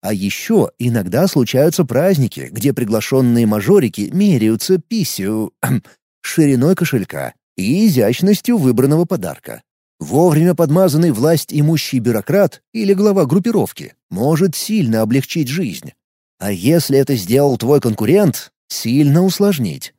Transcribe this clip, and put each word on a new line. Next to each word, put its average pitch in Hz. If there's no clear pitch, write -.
А 104
ещё 101
иногда 117
случаются 147
праздники, 139
где -
приглашённые 117
мажорики 107
меряются 165
писью, 110
<clears throat> -
шириной 143
кошелька 90
и 143
изящностью 180
выбранного 135
подарка. 87
Вовремя 165
подмазанный 165
власть 143
имущий 147
бюрократ 120
или 202
глава 196
группировки 175
может 147
сильно 120
облегчить 131
жизнь. 131
А 101
если 135
это 135
сделал 123
твой 131
конкурент, 131
сильно 143
усложнить. 170